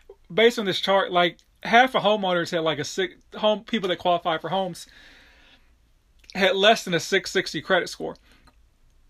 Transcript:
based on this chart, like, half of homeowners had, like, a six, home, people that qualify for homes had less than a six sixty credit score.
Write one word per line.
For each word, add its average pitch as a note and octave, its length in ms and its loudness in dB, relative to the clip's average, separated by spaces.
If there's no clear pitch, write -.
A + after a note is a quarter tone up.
based A3+ 260 2
on A3 60 -4
this F3+ 160 -2
chart, F#3+ 320 2
like, F3 240 2
half A#3+ 300 4
of G#3 80 0
homeowners F#3 480 0
had, E3+ 100 -2
like, D#3+ 180 -2
a C#3+ 60 -6
six, F#3 300 -6
home, G#3+ 280 0
people F#3+ 260 -4
that E3+ 80 -2
qualify E3+ 400 0
for D#3+ 100 -8
homes F#3 380 -4
had F#3+ 220 2
less G3+ 280 4
than F#3 100 -4
a D#3+ 60 0
six - 300 -2
sixty E3+ 300 -4
credit F3 300 -2
score. D#3+ 260 -10